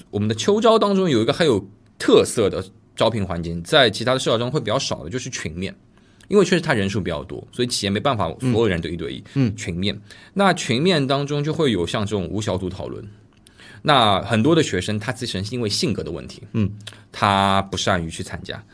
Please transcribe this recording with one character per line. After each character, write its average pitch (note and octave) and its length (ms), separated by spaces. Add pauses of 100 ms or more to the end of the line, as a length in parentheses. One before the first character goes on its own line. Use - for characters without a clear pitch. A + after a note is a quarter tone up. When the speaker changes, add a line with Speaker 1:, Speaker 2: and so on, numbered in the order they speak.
Speaker 1:
我 G#2 80
们 G#2 100
的 A2+ 60
秋 G#3 280
招 A3+ 180
当 G3+ 160
中 F#3 140
有 A2+ 120
一 A2+ 40
个 C3+ 80
很 F3 120
有 A2 220 (320)
特 D#3 260
色 G2+ 240
的 F#2 140 (320)
招 A#2 140
聘 G#2+ 160
环 E2+ 180
境， E2+ 180
在 C3 280
其 G#2+ 160
他 B2+ 80
的 C3 60
社 C#3 120
招 A2+ 60
中 A#2+ 120
会 D3 100
比 A#2+ 80
较 A#2+ 120
少 - 240
的， D#2+ 60
就 A#2+ 100
是 G2+ 100
群 - 220
面。 F2 240 (540)
因 G3 80
为 F#3+ 80
确 F#3 100
实 E3 60
他 D#3 120
人 G2 160
数 G2 120
比 E2+ 100
较 D2 120
多， A#1+ 280
所 A#2+ 120
以 A#2+ 40
企 - 180
业 G2 40
没 G2 100
办 C3+ 180
法 E2+ 220
所 B2+ 120 (100)
有 A#2 60
人 F2 120
都 E2 80
一 E2 80
对 C#2+ 180
一。 - 40 (180)
Speaker 2:
嗯。 C3 120
嗯。 G2+ 80
Speaker 1:
群 F2 200
面， F#2+ 240 (340)
那 G3 200
群 C3 280
面 D#3+ 240
当 C#3 220
中 D3 160
就 D#3 80
会 D3 220
有 F2 120
像 G#2+ 200
这 G2+ 60
种 F#2+ 180
无 G2 120
小 G2 160
组 F#2 120
讨 E2+ 180
论。 - 180 (760)
那 A2 400
很 G#2+ 200
多 D#3 140
的 D#3+ 80
学 F2+ 160
生 G#2 180
他 G#2+ 140
自 - 160
身 F#2+ 160
是 G#2 100
因 B2 60
为 A2+ 80
性 G2+ 260
格 - 80
的 D2+ 80
问 C#2 160
题， - 160 (120)
Speaker 2:
嗯。 G#2 180 (400)
Speaker 1:
他 G2 520
不 F#2+ 120
善 F#2+ 280
于 E2 60
去 - 140
参 D#2+ 180
加， - 220 (100)